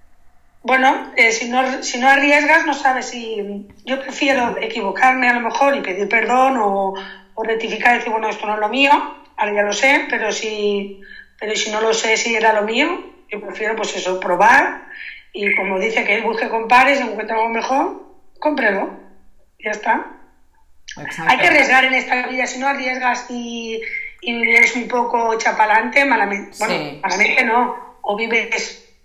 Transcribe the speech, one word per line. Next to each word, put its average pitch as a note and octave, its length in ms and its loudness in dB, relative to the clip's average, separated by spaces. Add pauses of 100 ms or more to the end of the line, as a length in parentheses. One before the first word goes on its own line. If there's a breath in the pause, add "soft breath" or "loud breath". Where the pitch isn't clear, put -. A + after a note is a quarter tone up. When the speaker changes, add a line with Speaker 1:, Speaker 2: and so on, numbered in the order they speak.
(640)
Speaker 1:
Bueno, C4 540 2
eh, A#3 160 4
si B3+ 160 -4
no, C4 340 0
si - 160 -6
no B3+ 100 4
arriesgas, D4 580 4
no D4 80 0
sabes B3+ 320 0
si, G3+ 600 -8 (180)
yo C4+ 160 -4
prefiero C4 600 0
equivocarme B3 680 2
a B3 60 4
lo A#3+ 60 0
mejor C#4 360 2
y G#3 40 -4
pedir G3 280 -4
perdón B3+ 500 2
o, G3 360 0 (400 loud breath)
o A3 100 -6
rectificar A3 500 0
y A#3 40 0
decir: A#3+ 140 -6
"Bueno, A3 160 -2
esto G#3 180 -8
no G#3 80 -2
es G#3+ 60 -4
lo G#3+ 80 0
mío, C4+ 220 2 (460)
ahora G#3 180 -2
ya G#3 80 2
lo G#3 100 0
sé", C#4 380 2
pero A3 220 -2
si, G3+ 680 -4 (380 loud breath)
pero G#3+ 160 -6
si G3+ 160 -4
no G#3+ 100 -2
lo A3 140 2
sé A3 220 0
si A#3 180 -2
era G#3+ 180 4
lo G#3 100 2
mío, A#3 260 0 (420)
yo G#3 100 -8
prefiero, G#3+ 360 -6
pues - 200 -6
eso, F#3 220 -4
probar, G#3 640 4 (500 loud breath)
y G3+ 220 -2
como F#3+ 240 -2
dice A3 260 0
que G#3 120 2
él A3+ 60 -2
busque A3+ 260 -2
compares, B3 520 4
encuentra G#3+ 360 -4
algo A3+ 140 0
mejor, C4 520 -2 (380)
cómprelo, B3+ 500 0 (760)
ya G#3+ 60 -4
está. A#3 360 -2 (960)
Speaker 2:
Exacto. D#3+ 320 -2
Speaker 1:
Hay B3+ 60 4
que D4 80 2
arriesgar C4 380 4
en C4 100 0
esta B3 320 -2
vida, B3+ 200 -2
si - 120 -8
no C4 80 -4
arriesgas B3+ 640 -2
y, A#3 500 -8 (420 loud breath)
y A#3 280 -4
eres A#3 240 4
un A#3 140 -6
poco A3+ 500 0
chapalante, A3+ 640 2
malamente, G3+ 540 -2
bueno, G#3 160 -2
Speaker 2:
Sí. D3 280 -6
Speaker 1:
malamente G#3 420 0
no, A#3+ 320 0 (260)
o G#3 140 -2
vives A3+ 680 -4 (200)